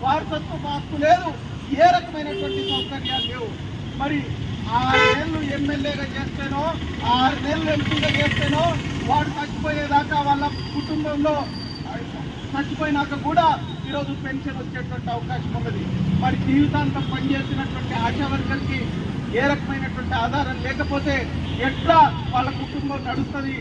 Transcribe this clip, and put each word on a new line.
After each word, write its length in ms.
వారసత్వ 540
హక్కు 300
లేదు, 260
ఏ 40
రకమైనటువంటి 760
సౌకర్యాలు 600
లేవు. 180
మరి 180
ఆరు 240
నెలలు 280
ఎమ్మెల్యేగా 580
చేస్తేనో, 480
ఆరు 260
నెలలు 300
ఎంపీగా 440
చేస్తేనో 440
వాడు 280
చచ్చిపోయేదాకా 840
వాళ్ళ 140
కుటుంబంలో 600
చచ్చిపోయినాక 600
కూడా 200
ఈరోజు 240
పెన్షన్ 360
వచ్చేటువంటి 540
అవకాశం 440
ఉన్నది. 240
మరి 140
జీవితాంతం 680
పనిచేసినటువంటి 840
ఆశా 280
వర్కర్కి 460
ఏ 120
రకమైనటువంటి 640
ఆధారం 420
లేకపోతే 500
ఎట్లా 300
వాళ్ళ 160
కుటుంబం 480
నడుస్తుంది? 540